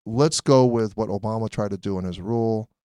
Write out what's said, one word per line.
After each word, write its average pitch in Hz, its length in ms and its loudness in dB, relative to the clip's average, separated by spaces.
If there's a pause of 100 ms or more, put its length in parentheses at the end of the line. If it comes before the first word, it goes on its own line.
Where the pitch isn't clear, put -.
"Let's 135 340 0
go 131 240 6
with 117 320 0
what 110 120 -2
Obama 107 420 -4
tried 104 220 -4
to 98 40 -6
do 95 220 -4
in 92 60 -4
his 87 160 -8
rule. 113 500 -2 (300)